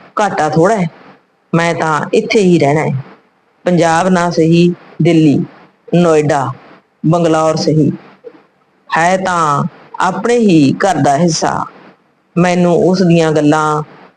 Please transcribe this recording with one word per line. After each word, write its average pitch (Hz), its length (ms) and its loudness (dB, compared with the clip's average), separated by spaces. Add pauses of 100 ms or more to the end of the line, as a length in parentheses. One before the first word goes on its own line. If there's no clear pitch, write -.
(200)
ਘਾਟਾ 190 280 -2
ਥੋੜ੍ਹਾ 170 280 0
ਹੈ। 175 100 -2 (680)
ਮੈਂ 170 200 0
ਤਾਂ 156 260 -4 (140)
ਇੱਥੇ - 260 0
ਹੀ 180 180 4
ਰਹਿਣਾ 147 220 0
ਹੈ। 131 240 -6 (600)
ਪੰਜਾਬ 170 440 0
ਨਾ 175 220 0
ਸਹੀ, 170 440 2 (280)
ਦਿੱਲੀ, 156 420 2 (500)
ਨੋਇਡਾ, 151 580 0 (540)
ਬੰਗਲੌਰ 160 500 0
ਸਹੀ, 156 360 0 (1040)
ਹੈ 175 200 0
ਤਾਂ 165 480 -2 (360)
ਆਪਣੇ 202 380 -2
ਹੀ 160 340 4
ਘਰ 185 240 -2
ਦਾ 143 200 0
ਹਿੱਸਾ। 160 480 -2 (720)
ਮੈਨੂੰ 175 500 2
ਉਸ 185 140 0
ਦੀਆਂ 170 300 2
ਗੱਲਾਂ 151 500 0 (340)